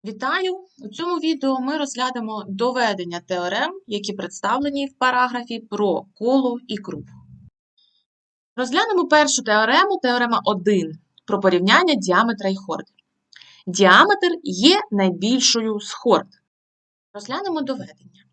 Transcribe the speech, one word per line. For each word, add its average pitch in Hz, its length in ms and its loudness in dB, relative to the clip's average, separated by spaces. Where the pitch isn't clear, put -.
Вітаю! 339 480 -4
У 208 100 -16
цьому 339 280 -4
відео 277 440 0
ми 277 180 -2
розглянемо 240 680 -6
доведення 196 720 -2
теорем, 190 520 -4
які 208 260 -6
представлені 262 760 -4
в 269 120 -16
параграфі 247 600 -2
про 208 560 -2
коло 247 440 2
і 214 80 -6
круг. 151 260 -10
Розглянемо 349 480 0
першу 294 380 2
теорему, 254 600 2
теорема 247 420 0
один, 180 540 0
про 196 160 -2
порівняння 202 540 4
діаметра 196 560 0
і 190 60 -2
хорди. - 360 -10
Діаметр 220 640 6
є 262 380 4
найбільшою 214 920 0
з - 120 -12
хорд. 196 360 2
Розглянемо 311 480 -6
доведення. - 720 -10